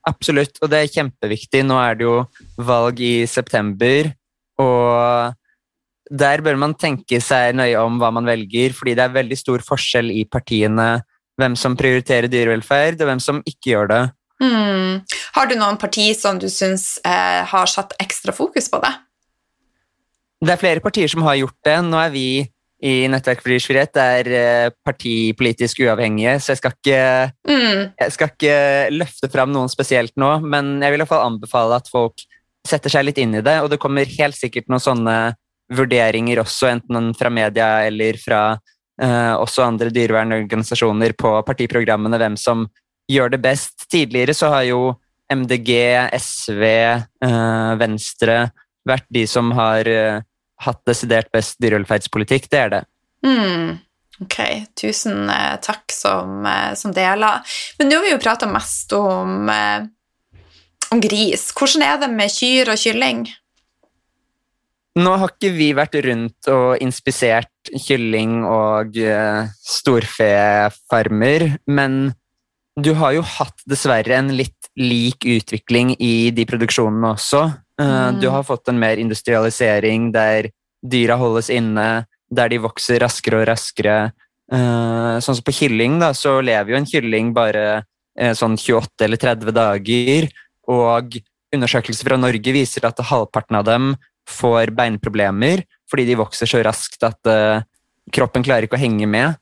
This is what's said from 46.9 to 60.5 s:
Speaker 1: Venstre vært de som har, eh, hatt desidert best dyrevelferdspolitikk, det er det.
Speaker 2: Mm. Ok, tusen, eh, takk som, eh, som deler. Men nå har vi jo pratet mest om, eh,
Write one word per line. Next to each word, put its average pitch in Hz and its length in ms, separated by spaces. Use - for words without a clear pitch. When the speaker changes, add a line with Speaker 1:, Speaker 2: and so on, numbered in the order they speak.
Speaker 1:
Venstre 113 800
vært 131 240
de 117 160
som 120 240
har, 110 380
eh, 110 320
hatt 120 240
desidert 117 460
best 110 320
dyrevelferdspolitikk, 107 880
det 147 80
er 117 100
det. 98 160
Speaker 2:
Mm. 180 540
Ok, 214 520
tusen, 214 560
eh, - 320
takk - 300
som, 196 520
eh, 202 300
som 202 180
deler. 196 480
Men 277 100
nå 294 60
har 339 80
vi 403 80
jo 277 80
pratet 226 320
mest - 420
om, 185 560
eh, 107 380